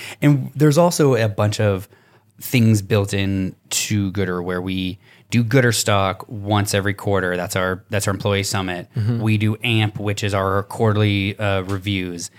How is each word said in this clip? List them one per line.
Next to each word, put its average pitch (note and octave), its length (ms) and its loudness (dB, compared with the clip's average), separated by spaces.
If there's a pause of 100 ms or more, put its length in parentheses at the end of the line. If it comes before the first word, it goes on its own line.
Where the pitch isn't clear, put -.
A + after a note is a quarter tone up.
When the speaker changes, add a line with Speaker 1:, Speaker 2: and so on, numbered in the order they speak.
(220)
Speaker 1:
And C3+ 340 2
there's D3+ 240 4
also D#3+ 360 4
a A2 140 2
bunch G#2 300 0
of G2 280 0 (520)
things A2+ 420 4
built G2+ 320 0
in G2 420 -2 (140)
to G2+ 420 0
Gooder F2+ 300 -2
where F2+ 200 -4
we F#2 360 -4 (320)
do A#2+ 140 2
Gooder A#2+ 280 2
Stock G2 560 0
once G2+ 460 -2
every G2+ 200 0
quarter. F#2 440 -2
That's F2 180 -4
our, F#2 340 -2
that's G#2 180 -2
our G2+ 60 0
employee G2 300 -2
summit. F#2 520 -6
Speaker 2:
Mm-hmm. A#2 260 -2
Speaker 1:
We A2 160 2
do A2 260 0
amp, A2 360 0
which G#2 240 -4
is G2+ 100 -2
our G2 300 0
quarterly, G#2 760 0
uh, G2 220 0
reviews. F#2 760 -6